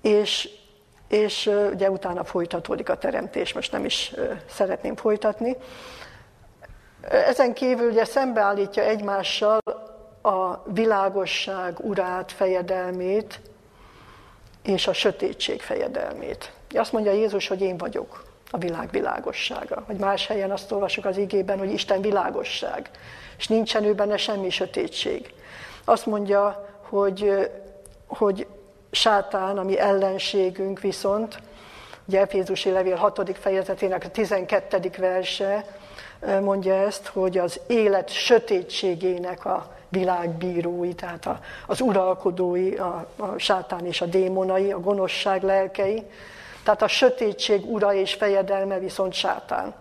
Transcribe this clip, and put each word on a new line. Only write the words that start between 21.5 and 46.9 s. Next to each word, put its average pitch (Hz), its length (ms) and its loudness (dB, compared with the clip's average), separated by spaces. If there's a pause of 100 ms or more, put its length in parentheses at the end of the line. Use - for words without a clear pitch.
hogy 196 140 -2
Isten 202 280 0
világosság, - 920 -2 (480)
és - 80 -6
nincsen 220 380 2
ő 208 100 4
benne 208 220 2
semmi 196 340 -2
sötétség. - 840 -4 (500)
Azt 233 220 4
mondja, 202 600 2 (200)
hogy, 196 600 2 (560)
hogy 202 400 0 (440)
sátán, 196 680 2
ami 190 200 0
ellenségünk 190 1000 2
viszont, 208 580 -2 (680)
ugye 190 160 2
Efézusi 190 500 2
levél 185 260 2
hatodik 196 400 2
fejezetének 190 680 -2
a 180 60 -10
tizenkettedik 185 880 0
verse, 185 680 0 (560)
ö, 196 200 2
mondja 196 340 2
ezt, 202 320 0
hogy 185 320 0
az 175 280 -2
élet 208 440 4
sötétségének 185 1300 2
a - 320 -4 (120)
világbírói, 175 1080 0
tehát 170 320 -10
a, - 140 -4 (260)
az - 140 -2
uralkodói, 185 960 2
a, 180 300 -4 (100)
a 185 220 -6
sátán 180 480 0
és 175 140 -4
a 175 60 0
démonai, 190 680 2
a 185 80 -4
gonoszság 190 600 0
lelkei. 196 600 2 (600)
Tehát 208 200 4
a 208 60 4
sötétség 220 840 4